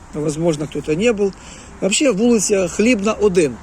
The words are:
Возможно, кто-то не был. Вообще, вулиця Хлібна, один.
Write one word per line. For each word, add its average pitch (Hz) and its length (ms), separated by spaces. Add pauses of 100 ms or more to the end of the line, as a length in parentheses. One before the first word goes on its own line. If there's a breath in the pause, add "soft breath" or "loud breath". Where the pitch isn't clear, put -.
(140)
Возможно, 151 520
кто-то 147 300
не 226 160
был. 202 200 (480 loud breath)
Вообще, 226 300
вулиця 202 580
Хлібна, 214 440
один. 180 500